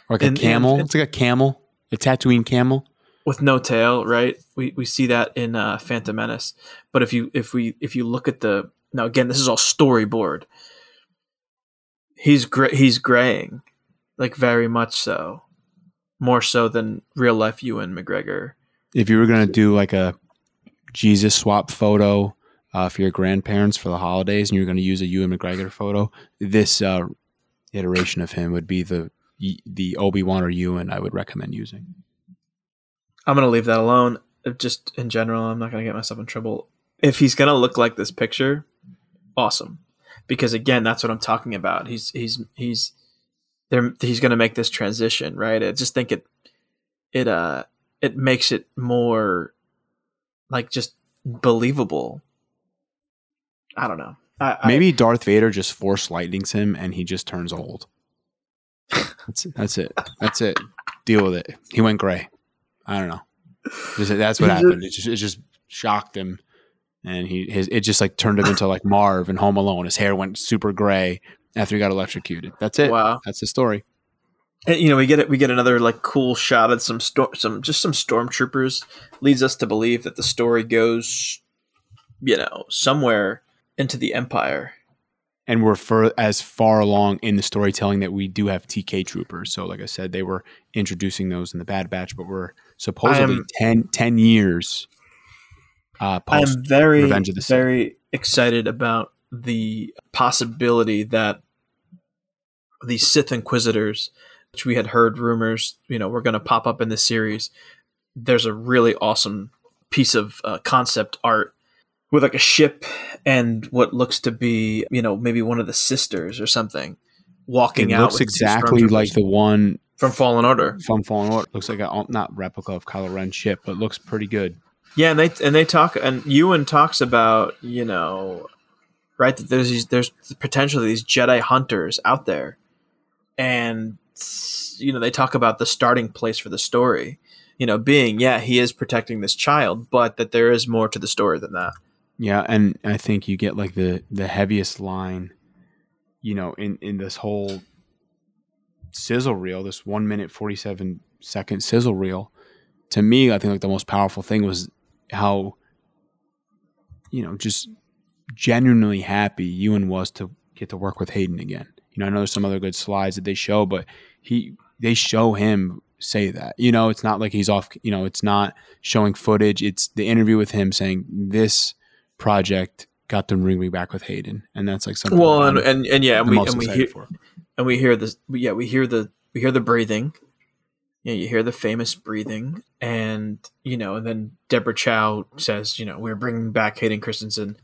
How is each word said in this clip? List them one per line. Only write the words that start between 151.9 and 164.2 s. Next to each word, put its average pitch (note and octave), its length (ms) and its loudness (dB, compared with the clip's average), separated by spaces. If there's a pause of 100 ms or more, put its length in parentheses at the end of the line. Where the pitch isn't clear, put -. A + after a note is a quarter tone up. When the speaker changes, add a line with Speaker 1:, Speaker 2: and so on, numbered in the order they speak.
Speaker 1:
reel. F#2+ 380 -6 (600)
To G#2 100 2
me, A#2 320 6
I G2+ 40 0
think, G2+ 140 -2
like, G2 80 -4
the G2 80 -4
most F#2+ 180 -4
powerful G2 380 0
thing G#2+ 220 0
was F2+ 240 -6 (420)
how, G2+ 460 -2 (1500)
you C3 100 -6
know, F#2 140 -8
just G#2 320 -6 (640)
genuinely A#2 680 4
happy G2 420 -2
Ewan F#2+ 460 0
was F#2 220 -4
to F#2 200 -12 (240)
get - 140 -14
to G2 80 -12
work F#2 240 -6
with F#2 80 -4
Hayden F2+ 320 -4
again. F#2 260 -12 (240)
You - 80 -12
know, G2 60 -4
I G2+ 60 -2
know G2+ 80 0
there's G2+ 120 -2
some G2+ 140 0
other G2 140 -2
good F#2 160 -6
slides G2 420 -4
that F#2 80 -10
they G2 80 -4
show, G#2 320 0
but F#2 180 -4 (380)